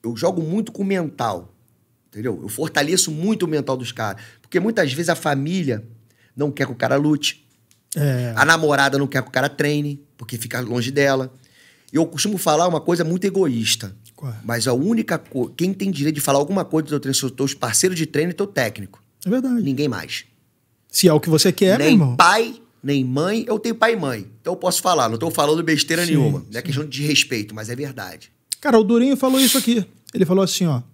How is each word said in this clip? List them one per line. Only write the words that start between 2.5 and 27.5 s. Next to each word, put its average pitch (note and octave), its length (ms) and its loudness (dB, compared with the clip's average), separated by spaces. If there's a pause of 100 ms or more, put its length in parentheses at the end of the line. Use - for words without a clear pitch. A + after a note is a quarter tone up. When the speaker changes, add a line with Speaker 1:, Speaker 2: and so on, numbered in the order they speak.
Speaker 1:
muito F3 340 -2
o E3 40 -4
mental C3+ 300 -2
dos A#2+ 140 -10
caras. G#2 280 -6 (220)
Porque - 180 -2
muitas F#3+ 320 0
vezes C3 160 -2
a E3+ 60 4
família C#3+ 680 -2 (540)
não C#3+ 160 -2
quer C3+ 140 -4
que C3 60 -10
o - 20 -8
cara A2+ 220 0
lute. D3 500 0 (500)
Speaker 2:
É. B2 400 0
Speaker 1:
A B2+ 80 4
namorada C#3+ 540 4
não C#3 80 2
quer C3+ 160 -2
que - 60 -12
o - 40 -18
cara C3+ 160 0
treine, D3 560 -2 (140)
porque A#2+ 180 -10
fica A#2 240 -6
longe A#2+ 300 -4
dela. C3+ 420 2 (580)
Eu E3 140 2
costumo E3+ 320 -4
falar E3 320 2
uma D#3+ 120 0
coisa E3+ 240 0
muito F3 220 -2
egoísta. B2 720 -2 (180)
Speaker 2:
Qual C3+ 180 -10
é? A2 120 -10
Speaker 1:
Mas A#2 240 -2
a B2 60 2
única F3+ 420 0
co-, B2 320 -6
quem F3+ 240 -2
tem F#3+ 180 -4
direito D3 260 -2
de D3 40 -6
falar C#3 200 2
alguma F#3+ 260 -2
coisa D#3 200 0
do - 40 -10
teu D3 100 -2
treino, C3+ 140 -4
são C3 160 -2
teus C#3 240 -2
parceiros E3+ 420 0
de D#3+ 80 -2
treino D#3+ 280 -2
e - 20 -6
teu C3 120 -4
técnico. G#2+ 560 -6 (220)
Speaker 2:
É F#3 60 -2
verdade. B3 320 0
Speaker 1:
Ninguém C#3 260 0
mais. F2 380 -8 (640)
Speaker 2:
Se - 180 4
é D#3+ 40 8
o D3+ 80 6
que E3 100 -2
você D#3+ 220 4
quer, G3 260 4
Speaker 1:
Nem B3+ 180 6
Speaker 2:
meu E3+ 80 6
irmão. B2 120 0
Speaker 1:
pai, G#3+ 440 4 (200)
nem C3+ 240 0
mãe. D#3+ 440 0
Eu G#3+ 100 0
tenho A3+ 160 -4
pai A3+ 200 2
e - 20 -4
mãe. B2+ 340 -4 (100)
Então E3+ 120 -6
eu F3 40 -4
posso F3+ 240 -2
falar. D3+ 280 2
Não A2+ 100 -2
tô E3 140 -2
falando D#3 320 2
besteira D#3+ 420 0
Speaker 2:
Sim, D#3+ 60 0
Speaker 1:
nenhuma. D3 280 2
Não - 60 -18 (120)
é - 20 -4
Speaker 2:
sim. - 60 -10
Speaker 1:
questão D3+ 200 -4
de C3+ 180 -8
respeito, A2+ 500 0